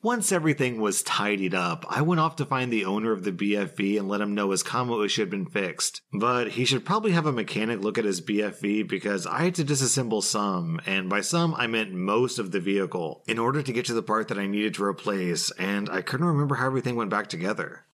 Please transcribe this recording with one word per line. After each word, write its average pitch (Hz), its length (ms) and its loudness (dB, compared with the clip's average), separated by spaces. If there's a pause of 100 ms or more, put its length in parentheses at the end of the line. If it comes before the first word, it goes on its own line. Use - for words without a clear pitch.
Once 220 280 2
everything 147 480 2
was 104 220 2
tidied 98 540 0
up, 87 340 0
I 127 140 0
went 165 180 4
off 160 140 0
to 131 100 -2
find 127 260 -2
the 107 140 2
owner 107 260 0
of 95 120 0
the 101 80 0
B 101 260 2
F 95 180 -2
V 101 220 2
and 101 100 -2
let 104 140 0
him 104 140 0
know 101 160 2
his 92 120 2
commo 117 400 0
issue 104 200 0
had 90 80 -4
been 95 160 -2
fixed. - 540 -4 (120)
But 120 360 2
he 117 140 -2
should 127 220 0
probably 214 280 2
have 165 120 2
a 151 60 2
mechanic 110 500 -2
look 104 160 0
at 113 80 0
his 92 160 0
B 104 220 0
F 98 160 -4
V 104 240 2
because 98 420 -2
I 117 200 0
had 180 100 0
to 165 100 0
disassemble 127 560 2
some, 90 640 0
and 95 240 -2
by 101 120 2
some 170 340 2
I 120 100 0
meant 113 260 0
most 104 460 2
of 101 140 -4
the 98 80 0
vehicle, 90 680 -2
in 113 120 0
order 120 240 2
to 131 100 -4
get 120 120 0
to 120 100 -2
the 110 80 0
part 110 240 0
that 110 100 -4
I 101 80 -2
needed 101 300 0
to 98 100 -2
replace, 92 680 0
and 101 380 -2
I 92 140 0
couldn't 135 240 -2
remember 147 280 2
how 127 120 0
everything 127 280 0
went 110 140 -2
back 104 180 0
together. - 600 -6 (100)